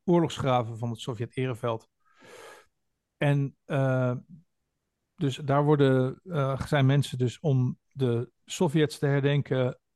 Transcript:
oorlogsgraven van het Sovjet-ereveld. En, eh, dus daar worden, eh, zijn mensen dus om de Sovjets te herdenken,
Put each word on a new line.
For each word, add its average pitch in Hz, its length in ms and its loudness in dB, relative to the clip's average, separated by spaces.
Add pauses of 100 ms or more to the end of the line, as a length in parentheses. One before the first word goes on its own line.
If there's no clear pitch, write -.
oorlogsgraven 127 760 0
van 120 120 -6
het 113 100 -8
Sovjet-ereveld. 120 880 -6 (1300)
En, 143 480 0
eh, 131 500 0 (1000)
dus 135 220 -2
daar 147 280 0
worden, 135 600 4
eh, 135 420 -4
zijn 139 200 4
mensen 135 320 2
dus 123 220 -2
om 131 380 0 (100)
de 120 420 -2 (140)
Sovjets 151 540 0
te 147 80 -2
herdenken, 139 720 0 (180)